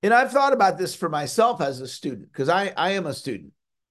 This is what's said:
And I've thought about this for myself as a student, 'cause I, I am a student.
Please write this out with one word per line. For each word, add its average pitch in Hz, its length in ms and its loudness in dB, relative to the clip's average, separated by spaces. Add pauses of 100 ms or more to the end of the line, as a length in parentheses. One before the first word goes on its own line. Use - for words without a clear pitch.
And 208 140 4
I've 240 160 4
thought 277 220 4
about 196 260 2
this 180 160 -4
for 170 140 -4
myself 160 520 0
as 139 180 -4
a 131 80 -12
student, 123 460 -10
'cause 139 160 -2
I, 190 260 0
I 180 160 0
am 190 140 -4
a 143 80 -6
student. 98 400 -12 (380)